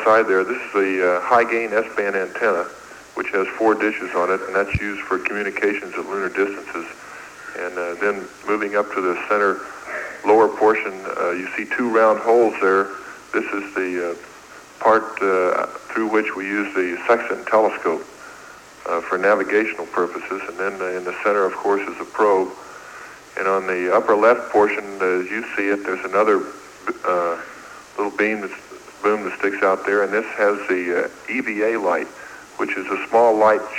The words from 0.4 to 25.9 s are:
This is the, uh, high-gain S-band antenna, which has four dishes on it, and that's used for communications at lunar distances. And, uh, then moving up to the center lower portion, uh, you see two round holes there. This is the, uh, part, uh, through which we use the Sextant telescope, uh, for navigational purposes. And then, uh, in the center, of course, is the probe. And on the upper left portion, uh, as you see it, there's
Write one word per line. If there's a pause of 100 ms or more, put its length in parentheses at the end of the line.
This
is
the,
uh,
high-gain
S-band
antenna, (500)
which
has (120)
four
dishes
on
it,
and
that's
used
for
communications
at
lunar
distances. (720)
And,
uh,
then (200)
moving
up
to
the (140)
center (640)
lower
portion, (280)
uh,
you
see (100)
two
round
holes
there. (480)
This
is
the,
uh,
part,
uh, (260)
through
which
we
use
the (100)
Sextant
telescope, (880)
uh,
for
navigational
purposes.
And
then,
uh,
in
the
center,
of
course,
is
the
probe. (880)
And
on
the
upper
left
portion, (160)
uh,
as
you (120)
see
it,
there's